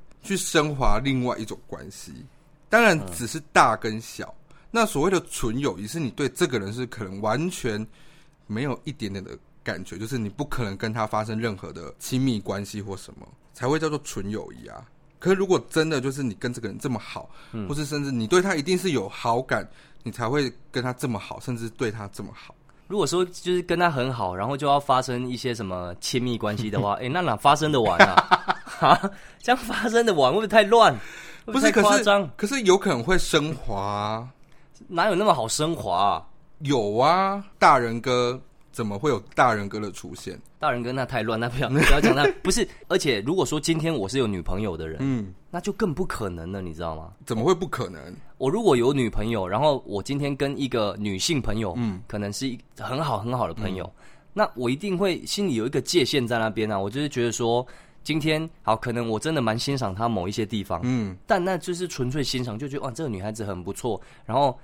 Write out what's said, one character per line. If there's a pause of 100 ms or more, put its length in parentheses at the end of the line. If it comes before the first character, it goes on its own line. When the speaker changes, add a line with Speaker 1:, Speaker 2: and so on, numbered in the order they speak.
(220)
Speaker 1:
去
升
华
另
外
一
种
关
系。 (440)
当
然 (120)
只
是 (120)
大
跟
小。 (160)
Speaker 2:
嗯。 (160)
Speaker 1:
那
所
谓
的 (100)
纯
友
谊，
是
你
对
这
个
人
是
可
能
完
全 (640)
没
有
一
点
点
的 (260)
感
觉，
就
是
你
不
可
能
跟
他
发
生
任
何
的
亲
密
关
系
或
什
么， (260)
才
会
叫
做
纯
友
谊
啊。 (360)
可
是
如
果
真
的
就
是
你
跟
这
个
人
这
么
好， (220)
Speaker 2:
嗯。
Speaker 1:
或
是
甚
至
你
对
他
一
定
是
有
好
感， (340)
你
才
会 (200)
跟
他
这
么
好，
甚
至
对
他
这
么
好。 (320)
Speaker 2:
如
果
说
就
是
跟
他
很
好，
然
后
就
要
发
生
一
些
什
么
亲
密
关
系
的
话，
Speaker 1:
<laughs>
Speaker 2:
诶，
那
哪
发
生
得
完
啊？ (260)
<laughs>
哈？ (280)
这
样
发
生
得
完，
会
不
会
太
乱？ (520)
会
不
会
太
夸
张？
Speaker 1:
不
是，
可
是，
可
是
有
可
能
会
升
华
啊。 (580)
Speaker 2:
哪
有
那
么
好
升
华
啊？ (320)
Speaker 1:
有
啊， (140)
大
人
哥， (320)
怎
么
会
有 (140)
大
人
哥
的
出
现？ (200)
Speaker 2:
大
人
哥
那
太
乱，
那
不
要，
不 (140)
要
讲
那，
Speaker 1:
<laughs>
Speaker 2:
不
是， (200)
而
且
如
果
说
今
天
我
是
有
女
朋
友
的
人，
Speaker 1:
嗯。 (160)
Speaker 2:
那
就
更
不
可
能
了，
你
知
道
吗？ (140)
Speaker 1:
怎
么
会
不
可
能？ (380)
Speaker 2:
我
如
果
有
女
朋
友，
然
后
我
今
天
跟
一
个
女
性
朋
友，
Speaker 1:
嗯。
Speaker 2:
可
能
是
一， (200)
很
好
很
好
的
朋
友，
Speaker 1:
嗯。 (300)
Speaker 2:
那
我
一
定
会
心
里
有
一
个
界
限
在
那
边
啊。
我
就
是
觉
得
说， (380)
今
天， (140)
好，
可
能
我
真
的
蛮
欣
赏
她
某
一
些
地
方，
Speaker 1:
嗯。 (120)
Speaker 2:
但
那
就
是
纯
粹
欣
赏，
就
觉
得，
哇，
这
个
女
孩
子
很
不
错。 (240)
然
后